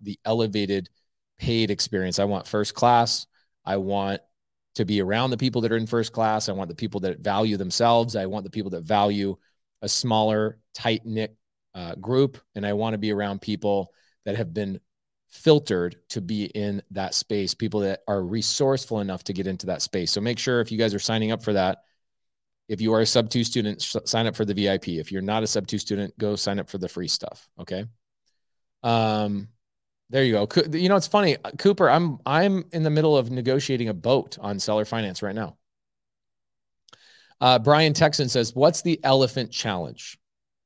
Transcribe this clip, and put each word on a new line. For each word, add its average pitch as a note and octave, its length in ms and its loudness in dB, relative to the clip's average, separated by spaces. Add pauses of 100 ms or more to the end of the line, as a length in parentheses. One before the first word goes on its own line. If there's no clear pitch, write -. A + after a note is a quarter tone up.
the G2+ 240 -12
elevated G#2 640 -2 (500)
paid A2+ 320 0
experience. F#2 480 -4
I G2 60 2
want G2+ 240 -4
first G#2 260 -4
class. A#2+ 520 2 (380)
I F#2+ 120 -2
want G2 460 -2 (540)
to G#2+ 100 0
be G2+ 160 0
around A2+ 280 0
the B2 60 -4
people B2 240 0
that A2 100 0
are A2+ 60 0
in A2+ 100 -2
first A2+ 260 -2
class. A2 360 0
I G#2 40 -4
want F#2+ 160 -6
the E2 60 -10
people G2+ 260 -6
that F#2 200 -4
value G#2 360 0
themselves. A#2 600 2
I F#2+ 100 -4
want F#2+ 180 -6
the F#2+ 60 -12
people G2 200 -6
that F2 120 -8
value G2+ 540 2 (460)
a G#2 60 -6
smaller, A2 720 0 (140)
tight-knit, A2 640 -4 (380)
uh, F2 220 -10
group. C3 460 0 (120)
And G2+ 120 -4
I G#2 60 -2
wanna G#2+ 260 -2
be G#2+ 140 -2
around G2+ 300 -2
people G2+ 500 -2 (320)
that G#2 120 -4
have F#2 160 -4
been G2 280 -6 (480)
filtered G#2+ 680 2 (120)
to - 120 -8
be G#2 260 -4
in G2+ 360 -4 (100)
that F#2+ 220 -6
space, G2+ 400 -2
people G#2+ 260 -2
that G2 280 0
are G2+ 140 0
resourceful A#2 800 0
enough F#2+ 240 -6
to G2+ 80 -6
get F#2 140 -4
into F#2 200 -6
that F2+ 160 -2
space. F2+ 280 -4
So G2+ 100 -2
make A2+ 180 -2
sure B2 220 0
if A2+ 120 -2
you A2 60 -4
guys A2 160 2
are G2+ 40 -2
signing A2 320 0
up A2+ 120 -4
for G#2+ 100 -2
that, F#2+ 320 0 (800)
if G#2+ 140 -6
you A2 140 2
are A2 80 6
a A2 40 2
sub A2+ 220 2
two A#2+ 160 0
student, G#2 380 -4
s-, - 280 -6
sign A2+ 160 0
up G#2+ 80 -2
for G#2+ 120 -2
the G2+ 80 -2
V G2+ 160 2
I F#2+ 80 2
P. E2+ 200 -6
If D#2 140 -8
you're F#2+ 80 -4
not G#2+ 220 -2
a G#2+ 40 -2
sub G2+ 200 -2
two G#2+ 100 -4
student, G2+ 420 -6
go G#2 160 -2
sign G2+ 240 -4
up F2 120 -8
for G2 80 -8
the F2+ 100 -6
free F2 200 -8
stuff, - 380 -6 (140)
okay? F#2 240 -8 (960)
Um, G#2+ 680 0 (600)
there C3+ 160 2
you A#2+ 80 4
go. G#2 140 2
Co-, E3 160 2 (100)
you E3+ 160 2
know, G3 80 6
it's F#3 100 2
funny, G3 380 4
uh, G2+ 140 -8
Cooper, F#3+ 320 4
I'm, D#3 340 4
I'm F3+ 480 2
in E3 100 -2
the D#3 60 2
middle D3+ 300 4
of A#2+ 120 0
negotiating B2+ 580 0
a G#2+ 60 -2
boat A#2 460 0
on G2+ 180 -6
seller G#2+ 280 0
finance G#2+ 360 -6
right G2+ 120 -6
now. G#2+ 240 -8 (1800)
Uh, B2+ 200 6
Brian D3 340 6
Texan D3 380 2
says, A2+ 240 0
"What's D3+ 260 4
the E3 240 0
elephant C3+ 460 4
challenge?" F2+ 680 -6 (480)